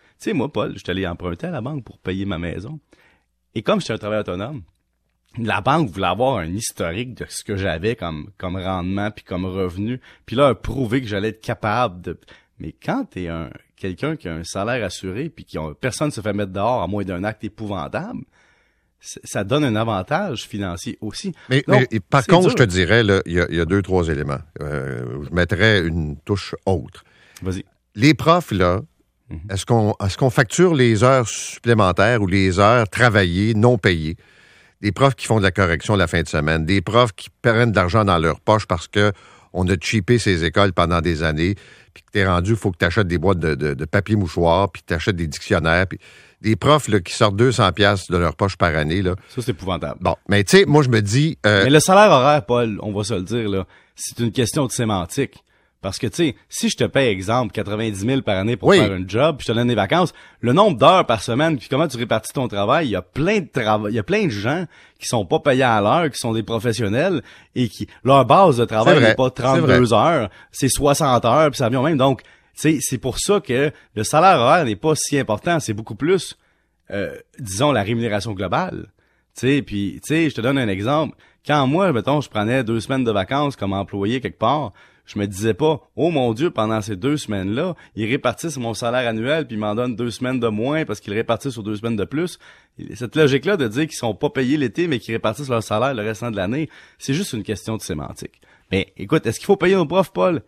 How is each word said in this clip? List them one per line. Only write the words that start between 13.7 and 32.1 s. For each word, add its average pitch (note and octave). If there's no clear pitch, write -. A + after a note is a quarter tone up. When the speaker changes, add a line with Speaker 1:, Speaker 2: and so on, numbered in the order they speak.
Speaker 1:
quelqu'un A#2
qui -
a E2
un D#2+
salaire A2
assuré F#2+
puis -
qui -
ont, D#2
personne C#3
se G#2+
fait G2+
mettre G2+
dehors G#2+
à E2+
moins G2+
d'un F#2
acte A2
épouvantable, G#2
c-, -
ça G#2+
donne C3
un A#2
avantage A2+
financier G2
aussi. D3+
Speaker 2:
Mais, C3
Speaker 1:
Donc, C3
Speaker 2:
mais, B2+
et A2
par C3+
Speaker 1:
c'est -
Speaker 2:
contre, F3+
Speaker 1:
dur. -
Speaker 2:
je B3+
te D3
dirais, F#2
là, G2
il E2+
y F2
a, F2
il E2
y E2+
a E2
deux, F#2+
trois F2+
éléments. C#2+
Euh, C2+
je -
mettrais F2+
une D#2+
touche -
autre. D#2
Speaker 1:
Vas-y. F#2
Speaker 2:
Les C3+
profs, E3
là, F#2
Speaker 1:
Mhm. E2+
Speaker 2:
est-ce G2
qu'on, A2
est-ce G2
qu'on C3+
facture E3
les A#2+
heures B2+
supplémentaires G#2+